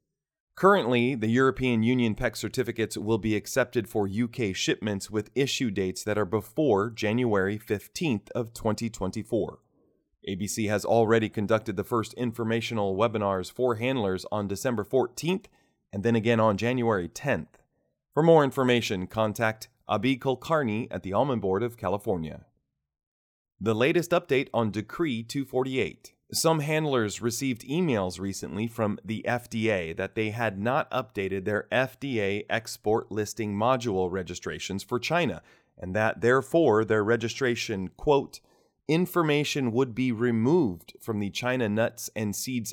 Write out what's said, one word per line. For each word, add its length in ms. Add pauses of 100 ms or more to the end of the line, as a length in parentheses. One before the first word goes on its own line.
(540)
Currently, 640
the 100
European 560
Union 320
pec 220
certificates 600
will 220
be 160
accepted 540
for 180
U 220
K 240
shipments 580
with 240
issue 380
dates 320
that 140
are 60
before 640
January 680
fifteenth 720
of 220
twenty 340
twenty-four. 720 (720)
A 80
B 100
C 200
has 180
already 440
conducted 480
the 60
first 300
informational 840
webinars 540
for 240
handlers 560
on 160
December 380
fourteenth 640 (440)
and 120
then 100
again 240
on 180
January 520
tenth. 500 (560)
For 80
more 220
information, 640
contact 600 (200)
Abi 280
Kulkarni 760
at 100
the 100
Almond 300
Board 220
of 120
California. 680 (1200)
The 120
latest 380
update 420
on 160
Decree 520
two 220
forty-eight. 680 (200)
Some 280
handlers 600
received 480
emails 520
recently 480
from 360
the 220
F 240
D 180
A 240
that 220
they 160
had 280
not 340
updated 520
their 260
F 300
D 220
A 260
export 640
listing 420
module 560
registrations 720
for 160
China, 440 (340)
and 180
that 280
therefore 640
their 180
registration, 840
quote, 520 (480)
"information 840
would 220
be 180
removed 880
from 180
the 120
China 380
nuts 480
and 180
seeds 380